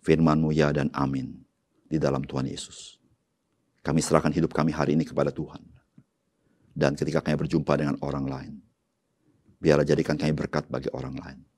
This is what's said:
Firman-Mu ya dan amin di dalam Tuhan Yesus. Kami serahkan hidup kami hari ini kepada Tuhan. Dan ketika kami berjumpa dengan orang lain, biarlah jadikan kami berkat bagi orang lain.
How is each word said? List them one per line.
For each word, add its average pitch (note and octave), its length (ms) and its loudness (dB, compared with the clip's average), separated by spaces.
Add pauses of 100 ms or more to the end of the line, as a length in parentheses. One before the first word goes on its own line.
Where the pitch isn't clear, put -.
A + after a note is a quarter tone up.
Firman-Mu D#2 480 4
ya D2+ 240 4
dan C#2+ 160 0
amin C2+ 480 -4 (500)
di D#2+ 80 -2
dalam C#2 240 0
Tuhan C2+ 240 -4
Yesus. - 560 -12 (800)
Kami E2 220 0
serahkan D#2+ 260 2
hidup D#2+ 240 0
kami D#2 160 2
hari D2 240 0
ini D#2+ 140 2
kepada C#2 260 0
Tuhan. - 300 -12 (1120)
Dan D2 180 2
ketika D#2 260 -2
kami D2+ 160 -2
berjumpa D2+ 400 0
dengan C#2+ 300 -2
orang C#2 240 -4
lain, C2+ 240 -10 (1040)
biarlah D2 260 4
jadikan D#2 320 2
kami D2+ 220 0
berkat D2+ 320 -4
bagi C2 240 -6
orang C2 240 -10
lain. - 220 -16 (180)